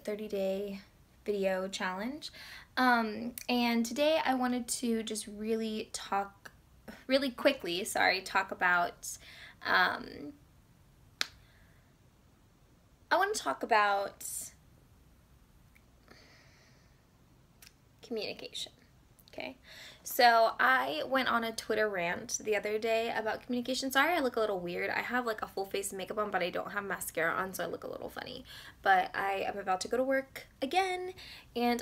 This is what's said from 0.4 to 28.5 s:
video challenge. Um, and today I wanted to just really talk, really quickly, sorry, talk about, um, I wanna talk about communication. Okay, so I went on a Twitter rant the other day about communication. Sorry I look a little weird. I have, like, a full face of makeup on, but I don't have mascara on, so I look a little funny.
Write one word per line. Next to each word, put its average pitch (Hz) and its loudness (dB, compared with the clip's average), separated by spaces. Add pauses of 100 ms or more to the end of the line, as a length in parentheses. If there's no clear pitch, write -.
video 190 0
challenge. 202 -6 (460)
Um, 233 2 (160)
and 240 2
today 294 2
I 262 2
wanted 247 0
to 226 0
just 214 -6
really 220 -4
talk, - -4 (560)
really 269 2
quickly, 202 0
sorry, 190 2
talk 190 -2
about, - 0 (480)
um, - 0 (2750)
I 311 4
wanna 392 4
talk - -4
about 208 2 (3750)
communication. - -8 (640)
Okay, - -10 (480)
so 233 8 (100)
I 254 2
went 254 2
on 233 2
a 226 -2
Twitter 214 0
rant 196 -2
the 214 2
other 208 -2
day 226 0
about 214 -4
communication. 254 -2
Sorry 277 4
I 349 2
look 247 0
a 233 2
little 208 0
weird. 180 -4
I - -2
have, 240 0
like, 220 -2
a - -6
full 196 -4
face 196 -4
of 196 -8
makeup 190 -6
on, 208 -2
but 185 0
I 180 0
don't 180 -4
have 202 -4
mascara 170 -2
on, 190 -2
so 180 -4
I - -4
look - -6
a - -8
little - -10
funny. - -12 (380)